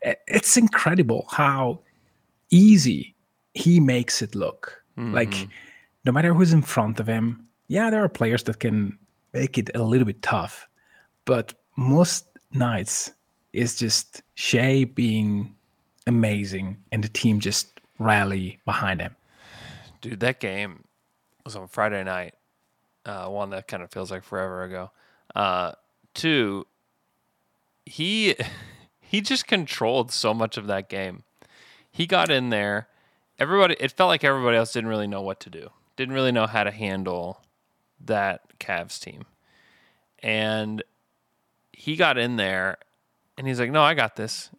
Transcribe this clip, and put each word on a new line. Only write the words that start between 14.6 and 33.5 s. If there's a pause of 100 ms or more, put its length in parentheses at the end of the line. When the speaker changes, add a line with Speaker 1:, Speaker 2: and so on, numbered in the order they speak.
Speaker 1:
being (500)
amazing (160)
and
the
team
just (180)
rally
behind
him. (840)
Speaker 2:
Dude,
that
game (600)
was
on
Friday
night. (680)
Uh,
one,
that
kind
of
feels
like
forever
ago. (420)
Uh, (420)
two, (1200)
he, (320)
<laughs>
he
just
controlled
so
much
of
that
game. (640)
He
got
in
there. (500)
Everybody,